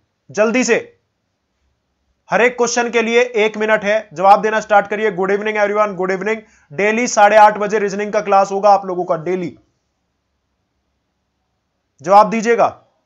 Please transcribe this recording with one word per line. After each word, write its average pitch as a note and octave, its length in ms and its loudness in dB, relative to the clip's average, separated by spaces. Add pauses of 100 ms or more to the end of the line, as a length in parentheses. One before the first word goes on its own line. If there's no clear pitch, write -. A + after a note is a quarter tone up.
(320)
जल्दी A3 320 0
से, G3+ 340 -4 (1300)
हर G3 120 0
एक B3 160 0
क्वेश्चन A#3+ 320 -2
के A3+ 120 -2
लिए A3+ 200 0
एक G#3+ 360 -2
मिनट G#3+ 260 0
है, G#3+ 300 -4
जवाब G3 280 4
देना A3 180 -2
स्टार्ट G3+ 280 0
करिए। G#3+ 240 -4
Good F#3 200 -2
evening G#3+ 260 -4
everyone, G#3 380 -2
good F#3 160 -4
evening। G3 260 -4 (360)
डेली G#3+ 340 -2
साढ़े G#3 300 4
आठ G#3 200 6
बजे G#3 220 -4
रीजनिंग G3+ 340 -6
का G#3+ 80 0
क्लास G3 300 0
होगा G3 180 0
आप F#3+ 160 2
लोगों F3+ 200 -6
का, F3+ 100 -2
डेली E3+ 420 -6 (2500)
जवाब G3 280 4
दीजिएगा, G3+ 480 0 (280)